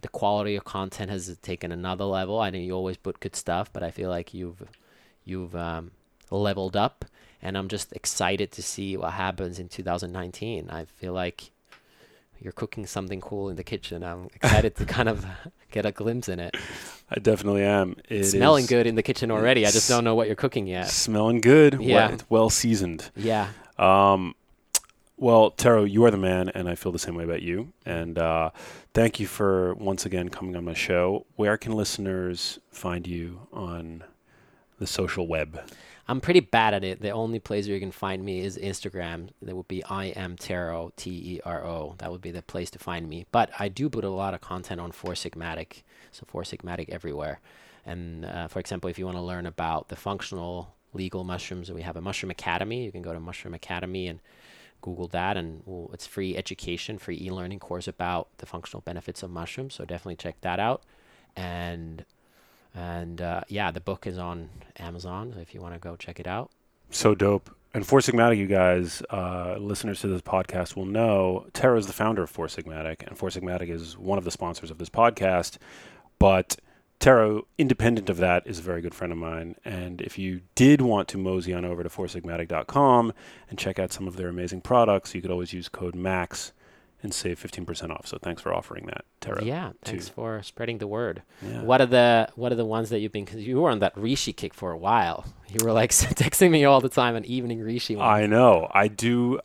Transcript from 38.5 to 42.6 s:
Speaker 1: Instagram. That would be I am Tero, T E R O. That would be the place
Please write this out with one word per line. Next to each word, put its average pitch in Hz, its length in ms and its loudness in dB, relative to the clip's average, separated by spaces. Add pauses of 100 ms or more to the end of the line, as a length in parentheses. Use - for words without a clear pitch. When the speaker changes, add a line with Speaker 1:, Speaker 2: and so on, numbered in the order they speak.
Speaker 1:
Instagram. 90 720 -8 (140)
That 92 140 -10
would 92 120 -12
be 92 160 -8
I 98 220 -6
am 90 300 -8
Tero, 85 600 -6
T - 140 -12
E 87 340 -10
R 87 220 -6
O. 82 320 -8
That - 120 -10
would 90 120 -12
be 90 80 -12
the 85 100 -12
place 87 300 -10